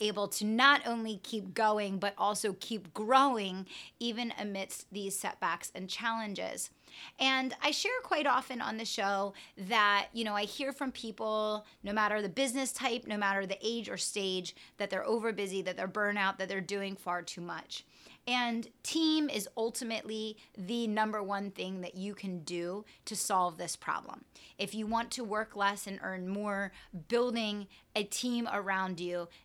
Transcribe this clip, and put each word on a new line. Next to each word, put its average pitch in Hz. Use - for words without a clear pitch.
able 208
to 208
not 254
only 226
keep 190
going, 208
but 202
also 202
keep 190
growing, 214
even 233
amidst 196
these 196
setbacks -
and 185
challenges. 208
And 262
I 294
share 403
quite 302
often 254
on 220
the 220
show 202
that, 202
you 226
know, 208
I 208
hear 269
from 269
people, 214
no 202
matter 214
the 196
business 262
type, 240
no 214
matter 196
the 185
age 226
or 196
stage, 185
that 202
they're 190
overbusy, 208
that 180
they're 190
burnout, 202
that 190
they're 196
doing 196
far 175
too 170
much. 170
And 240
team 311
is -
ultimately 220
the 226
number 214
one 196
thing 185
that 175
you 196
can 180
do 175
to 214
solve 180
this 175
problem. -
If 196
you 220
want 226
to 254
work 214
less 202
and 196
earn 185
more, 202
building 226
a 208
team 240
around 190
you, 175